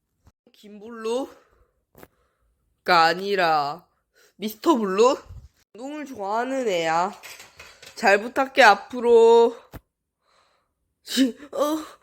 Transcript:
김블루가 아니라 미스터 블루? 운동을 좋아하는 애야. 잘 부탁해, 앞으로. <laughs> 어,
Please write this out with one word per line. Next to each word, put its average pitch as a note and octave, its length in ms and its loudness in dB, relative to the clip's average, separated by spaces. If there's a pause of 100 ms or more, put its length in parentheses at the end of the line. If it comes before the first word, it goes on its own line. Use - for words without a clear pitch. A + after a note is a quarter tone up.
(520)
김블루가 A3 760 -10 (1600)
아니라 E3+ 1000 0 (480)
미스터 G#3+ 400 -2
블루? G3+ 400 0 (580)
운동을 C#4+ 300 -16
좋아하는 A#3+ 640 -6
애야. E3+ 500 -2 (760)
잘 G3+ 260 2
부탁해, C4 420 -2
앞으로. A#3 920 4 (1500)
<laughs> A#3+ 480 -4
어, D4 260 -4 (240)